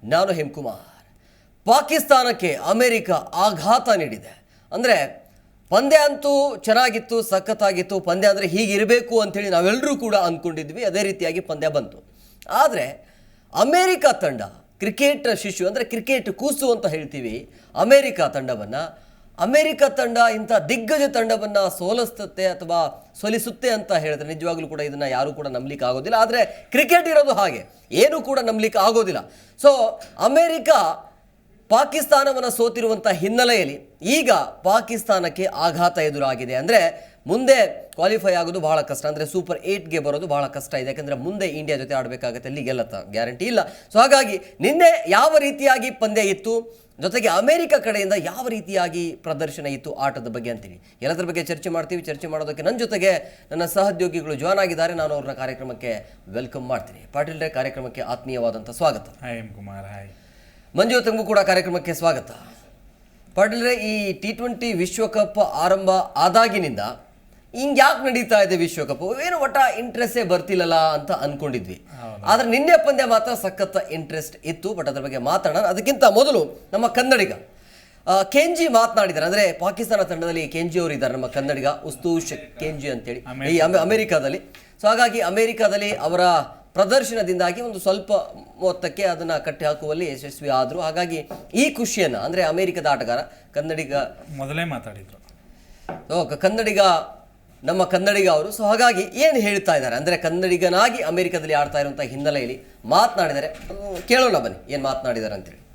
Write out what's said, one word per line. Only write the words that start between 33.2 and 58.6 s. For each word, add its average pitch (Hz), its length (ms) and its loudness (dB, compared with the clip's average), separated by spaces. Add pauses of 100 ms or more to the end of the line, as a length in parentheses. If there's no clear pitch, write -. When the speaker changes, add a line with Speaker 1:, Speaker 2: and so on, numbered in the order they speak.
Speaker 1:
ಈಗ 247 280 2 (340)
ಪಾಕಿಸ್ತಾನಕ್ಕೆ 190 800 0
ಆಘಾತ 175 540 0
ಎದುರಾಗಿದೆ. 135 560 -2
ಅಂದ್ರೆ, 165 600 0 (120)
ಮುಂದೆ 247 680 4
ಕ್ವಾಲಿಫೈ 190 380 0
ಆಗೋದು 170 280 -2
ಬಹಳ 156 200 2
ಕಷ್ಟ, 143 260 -6
ಅಂದ್ರೆ 151 200 -4
ಸೂಪರ್ 175 380 -4
ಏಟ್ಗೆ 165 340 -4
ಬರೋದು 147 280 -4
ಬಹಳ 143 200 -2
ಕಷ್ಟ 135 280 -10
ಇದೆ. 131 120 -4
ಯಾಕಂದ್ರೆ 139 300 -6
ಮುಂದೆ 185 300 -6
ಇಂಡಿಯಾ 151 320 -4
ಜೊತೆ 131 160 -6
ಆಡ್ಬೇಕಾಗತ್ತೆ, 123 540 -6
ಅಲ್ಲಿ 143 140 -8
ಗೆಲ್ಲತ್ತ 120 320 -4 (160)
ಗ್ಯಾರಂಟಿ 120 340 -4
ಇಲ್ಲ. 233 140 0 (340)
So, 208 60 4
ಹಾಗಾಗಿ 247 400 4 (220)
ನಿನ್ನೆ 320 480 6
ಯಾವ 262 300 6
ರೀತಿಯಾಗಿ 269 520 2
ಪಂದ್ಯ 220 320 0
ಇತ್ತು, 214 600 -4 (160)
ಜೊತೆಗೆ 208 280 0
ಅಮೆರಿಕ 277 460 4
ಕಡೆಯಿಂದ 208 420 0
ಯಾವ 185 320 -6
ರೀತಿಯಾಗಿ 175 640 -4
ಪ್ರದರ್ಶನ 151 540 -8
ಇತ್ತು 139 280 -8
ಆಟದ 135 340 -4
ಬಗ್ಗೆ 117 220 -8
ಅಂತೀನಿ, 104 520 -14
ಎಲ್ಲದ್ರ 165 220 -2
ಬಗ್ಗೆ 170 200 -6
ಚರ್ಚೆ 160 240 -8
ಮಾಡ್ತೀವಿ. 165 340 -6
ಚರ್ಚೆ 156 240 -10
ಮಾಡೋದಕ್ಕೆ 156 360 -8
ನನ್ನ 202 140 0
ಜೊತೆಗೆ 196 640 -2 (100)
ನನ್ನ 165 140 -2
ಸಹೋದ್ಯೋಗಿಗಳು 175 680 -2
ಜಾಯಿನ್ 170 240 0
ಆಗಿದ್ದಾರೆ. 170 360 0
ನಾನು 156 200 -2
ಅವ್ರನ್ನ 139 180 -6
ಕಾರ್ಯಕ್ರಮಕ್ಕೆ 127 800 -8 (180)
ವೆಲ್ಕಮ್ 123 400 -10
ಮಾಡ್ತೀನಿ. - 440 -8
ಪಾಟೀಲ್ರೆ, 156 360 -4
ಕಾರ್ಯಕ್ರಮಕ್ಕೆ 131 520 -6
ಆತ್ಮೀಯವಾದಂಥ 117 720 -4